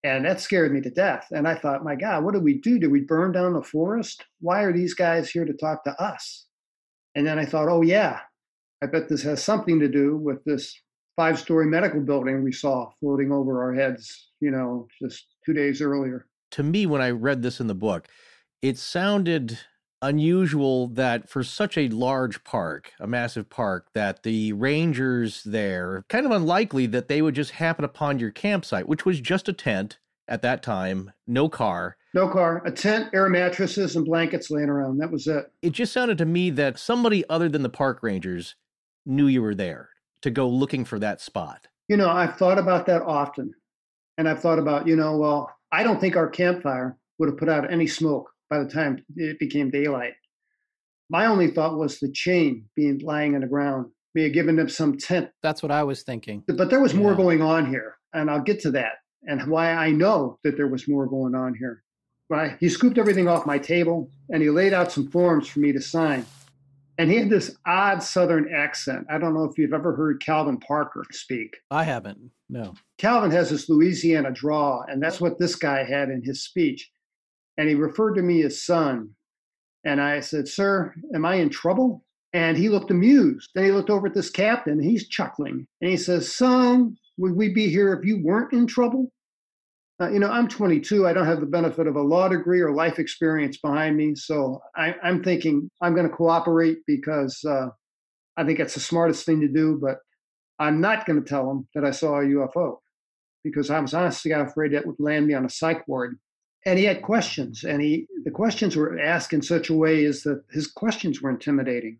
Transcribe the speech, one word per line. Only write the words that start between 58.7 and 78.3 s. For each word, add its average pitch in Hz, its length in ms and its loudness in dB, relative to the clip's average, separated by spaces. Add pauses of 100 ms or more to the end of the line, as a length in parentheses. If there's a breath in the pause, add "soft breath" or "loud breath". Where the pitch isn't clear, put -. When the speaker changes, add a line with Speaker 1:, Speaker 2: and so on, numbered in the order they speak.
Speaker 1:
that 120 240 -2 (300)
and 131 220 -4
why 165 240 2
I 160 200 0
know 151 520 2
that 143 140 0
there 143 100 0
was 131 180 -4
more 139 220 0
going 131 260 -2
on 127 220 -4
here. 120 260 -10 (480)
Right? 156 300 -2
He 175 80 2
scooped 247 300 4
everything 190 320 4
off 170 160 2
my 143 120 0
table, 165 540 0 (180)
and 156 140 0
he 151 60 4
laid 190 240 4
out 180 180 2
some 139 180 -2
forms 170 380 2
for 147 140 -2
me 147 100 4
to 135 100 -2
sign. 147 440 -2 (720)
And 165 120 2
he 220 100 6
had 208 100 0
this - 260 2 (100)
odd 185 380 2
Southern 165 500 2
accent. 147 560 -4
I 156 80 -2
don't 160 160 0
know 156 120 0
if 151 120 -6
you've 147 160 2
ever 160 220 -2
heard 147 260 0
Calvin 151 360 0
Parker 143 540 -4
speak. - 440 -8 (160)
Speaker 3:
I 156 120 0
haven't, 117 480 -8 (180)
no. 113 240 -10 (240)
Speaker 1:
Calvin 214 340 2
has 160 180 2
this 147 200 -4
Louisiana 160 600 4
drawl, 143 580 -2
and 139 120 -4
that's 165 200 -2
what 175 180 0
this 175 160 0
guy 139 300 0
had 139 240 -2
in 131 120 -4
his 127 220 -8
speech. 147 480 -2 (640)
And 151 100 2
he 151 80 4
referred 185 400 0
to 190 60 2
me 170 220 4